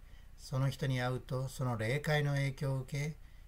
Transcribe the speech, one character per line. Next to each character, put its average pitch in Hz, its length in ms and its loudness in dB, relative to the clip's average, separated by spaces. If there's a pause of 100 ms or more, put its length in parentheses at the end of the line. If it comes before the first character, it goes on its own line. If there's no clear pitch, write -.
(380)
そ - 200 -4
の 135 120 4
人 - 160 -2
に 127 160 2
会 127 140 2
う 117 40 -2
と 131 280 -2
そ 131 180 -2
の 120 100 2
霊 113 240 2
界 147 240 4
の 143 80 4
影 139 200 2
響 135 240 0
を - 20 0
受 143 360 -2 (340)